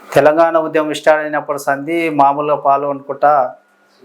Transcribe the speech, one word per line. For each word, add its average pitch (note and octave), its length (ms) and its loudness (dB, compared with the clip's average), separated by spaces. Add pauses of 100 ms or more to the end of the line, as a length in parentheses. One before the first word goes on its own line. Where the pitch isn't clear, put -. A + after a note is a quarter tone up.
(140)
తెలంగాణ D#3+ 440 4
ఉద్యమం D#3 360 -2
స్టార్ట్ D3+ 300 2
అయినప్పుడు D3 340 -6
సంధి D3 520 -4
మామూలుగా D3 460 0
పాల్గొనుకుంటా C#3 1000 -2 (520)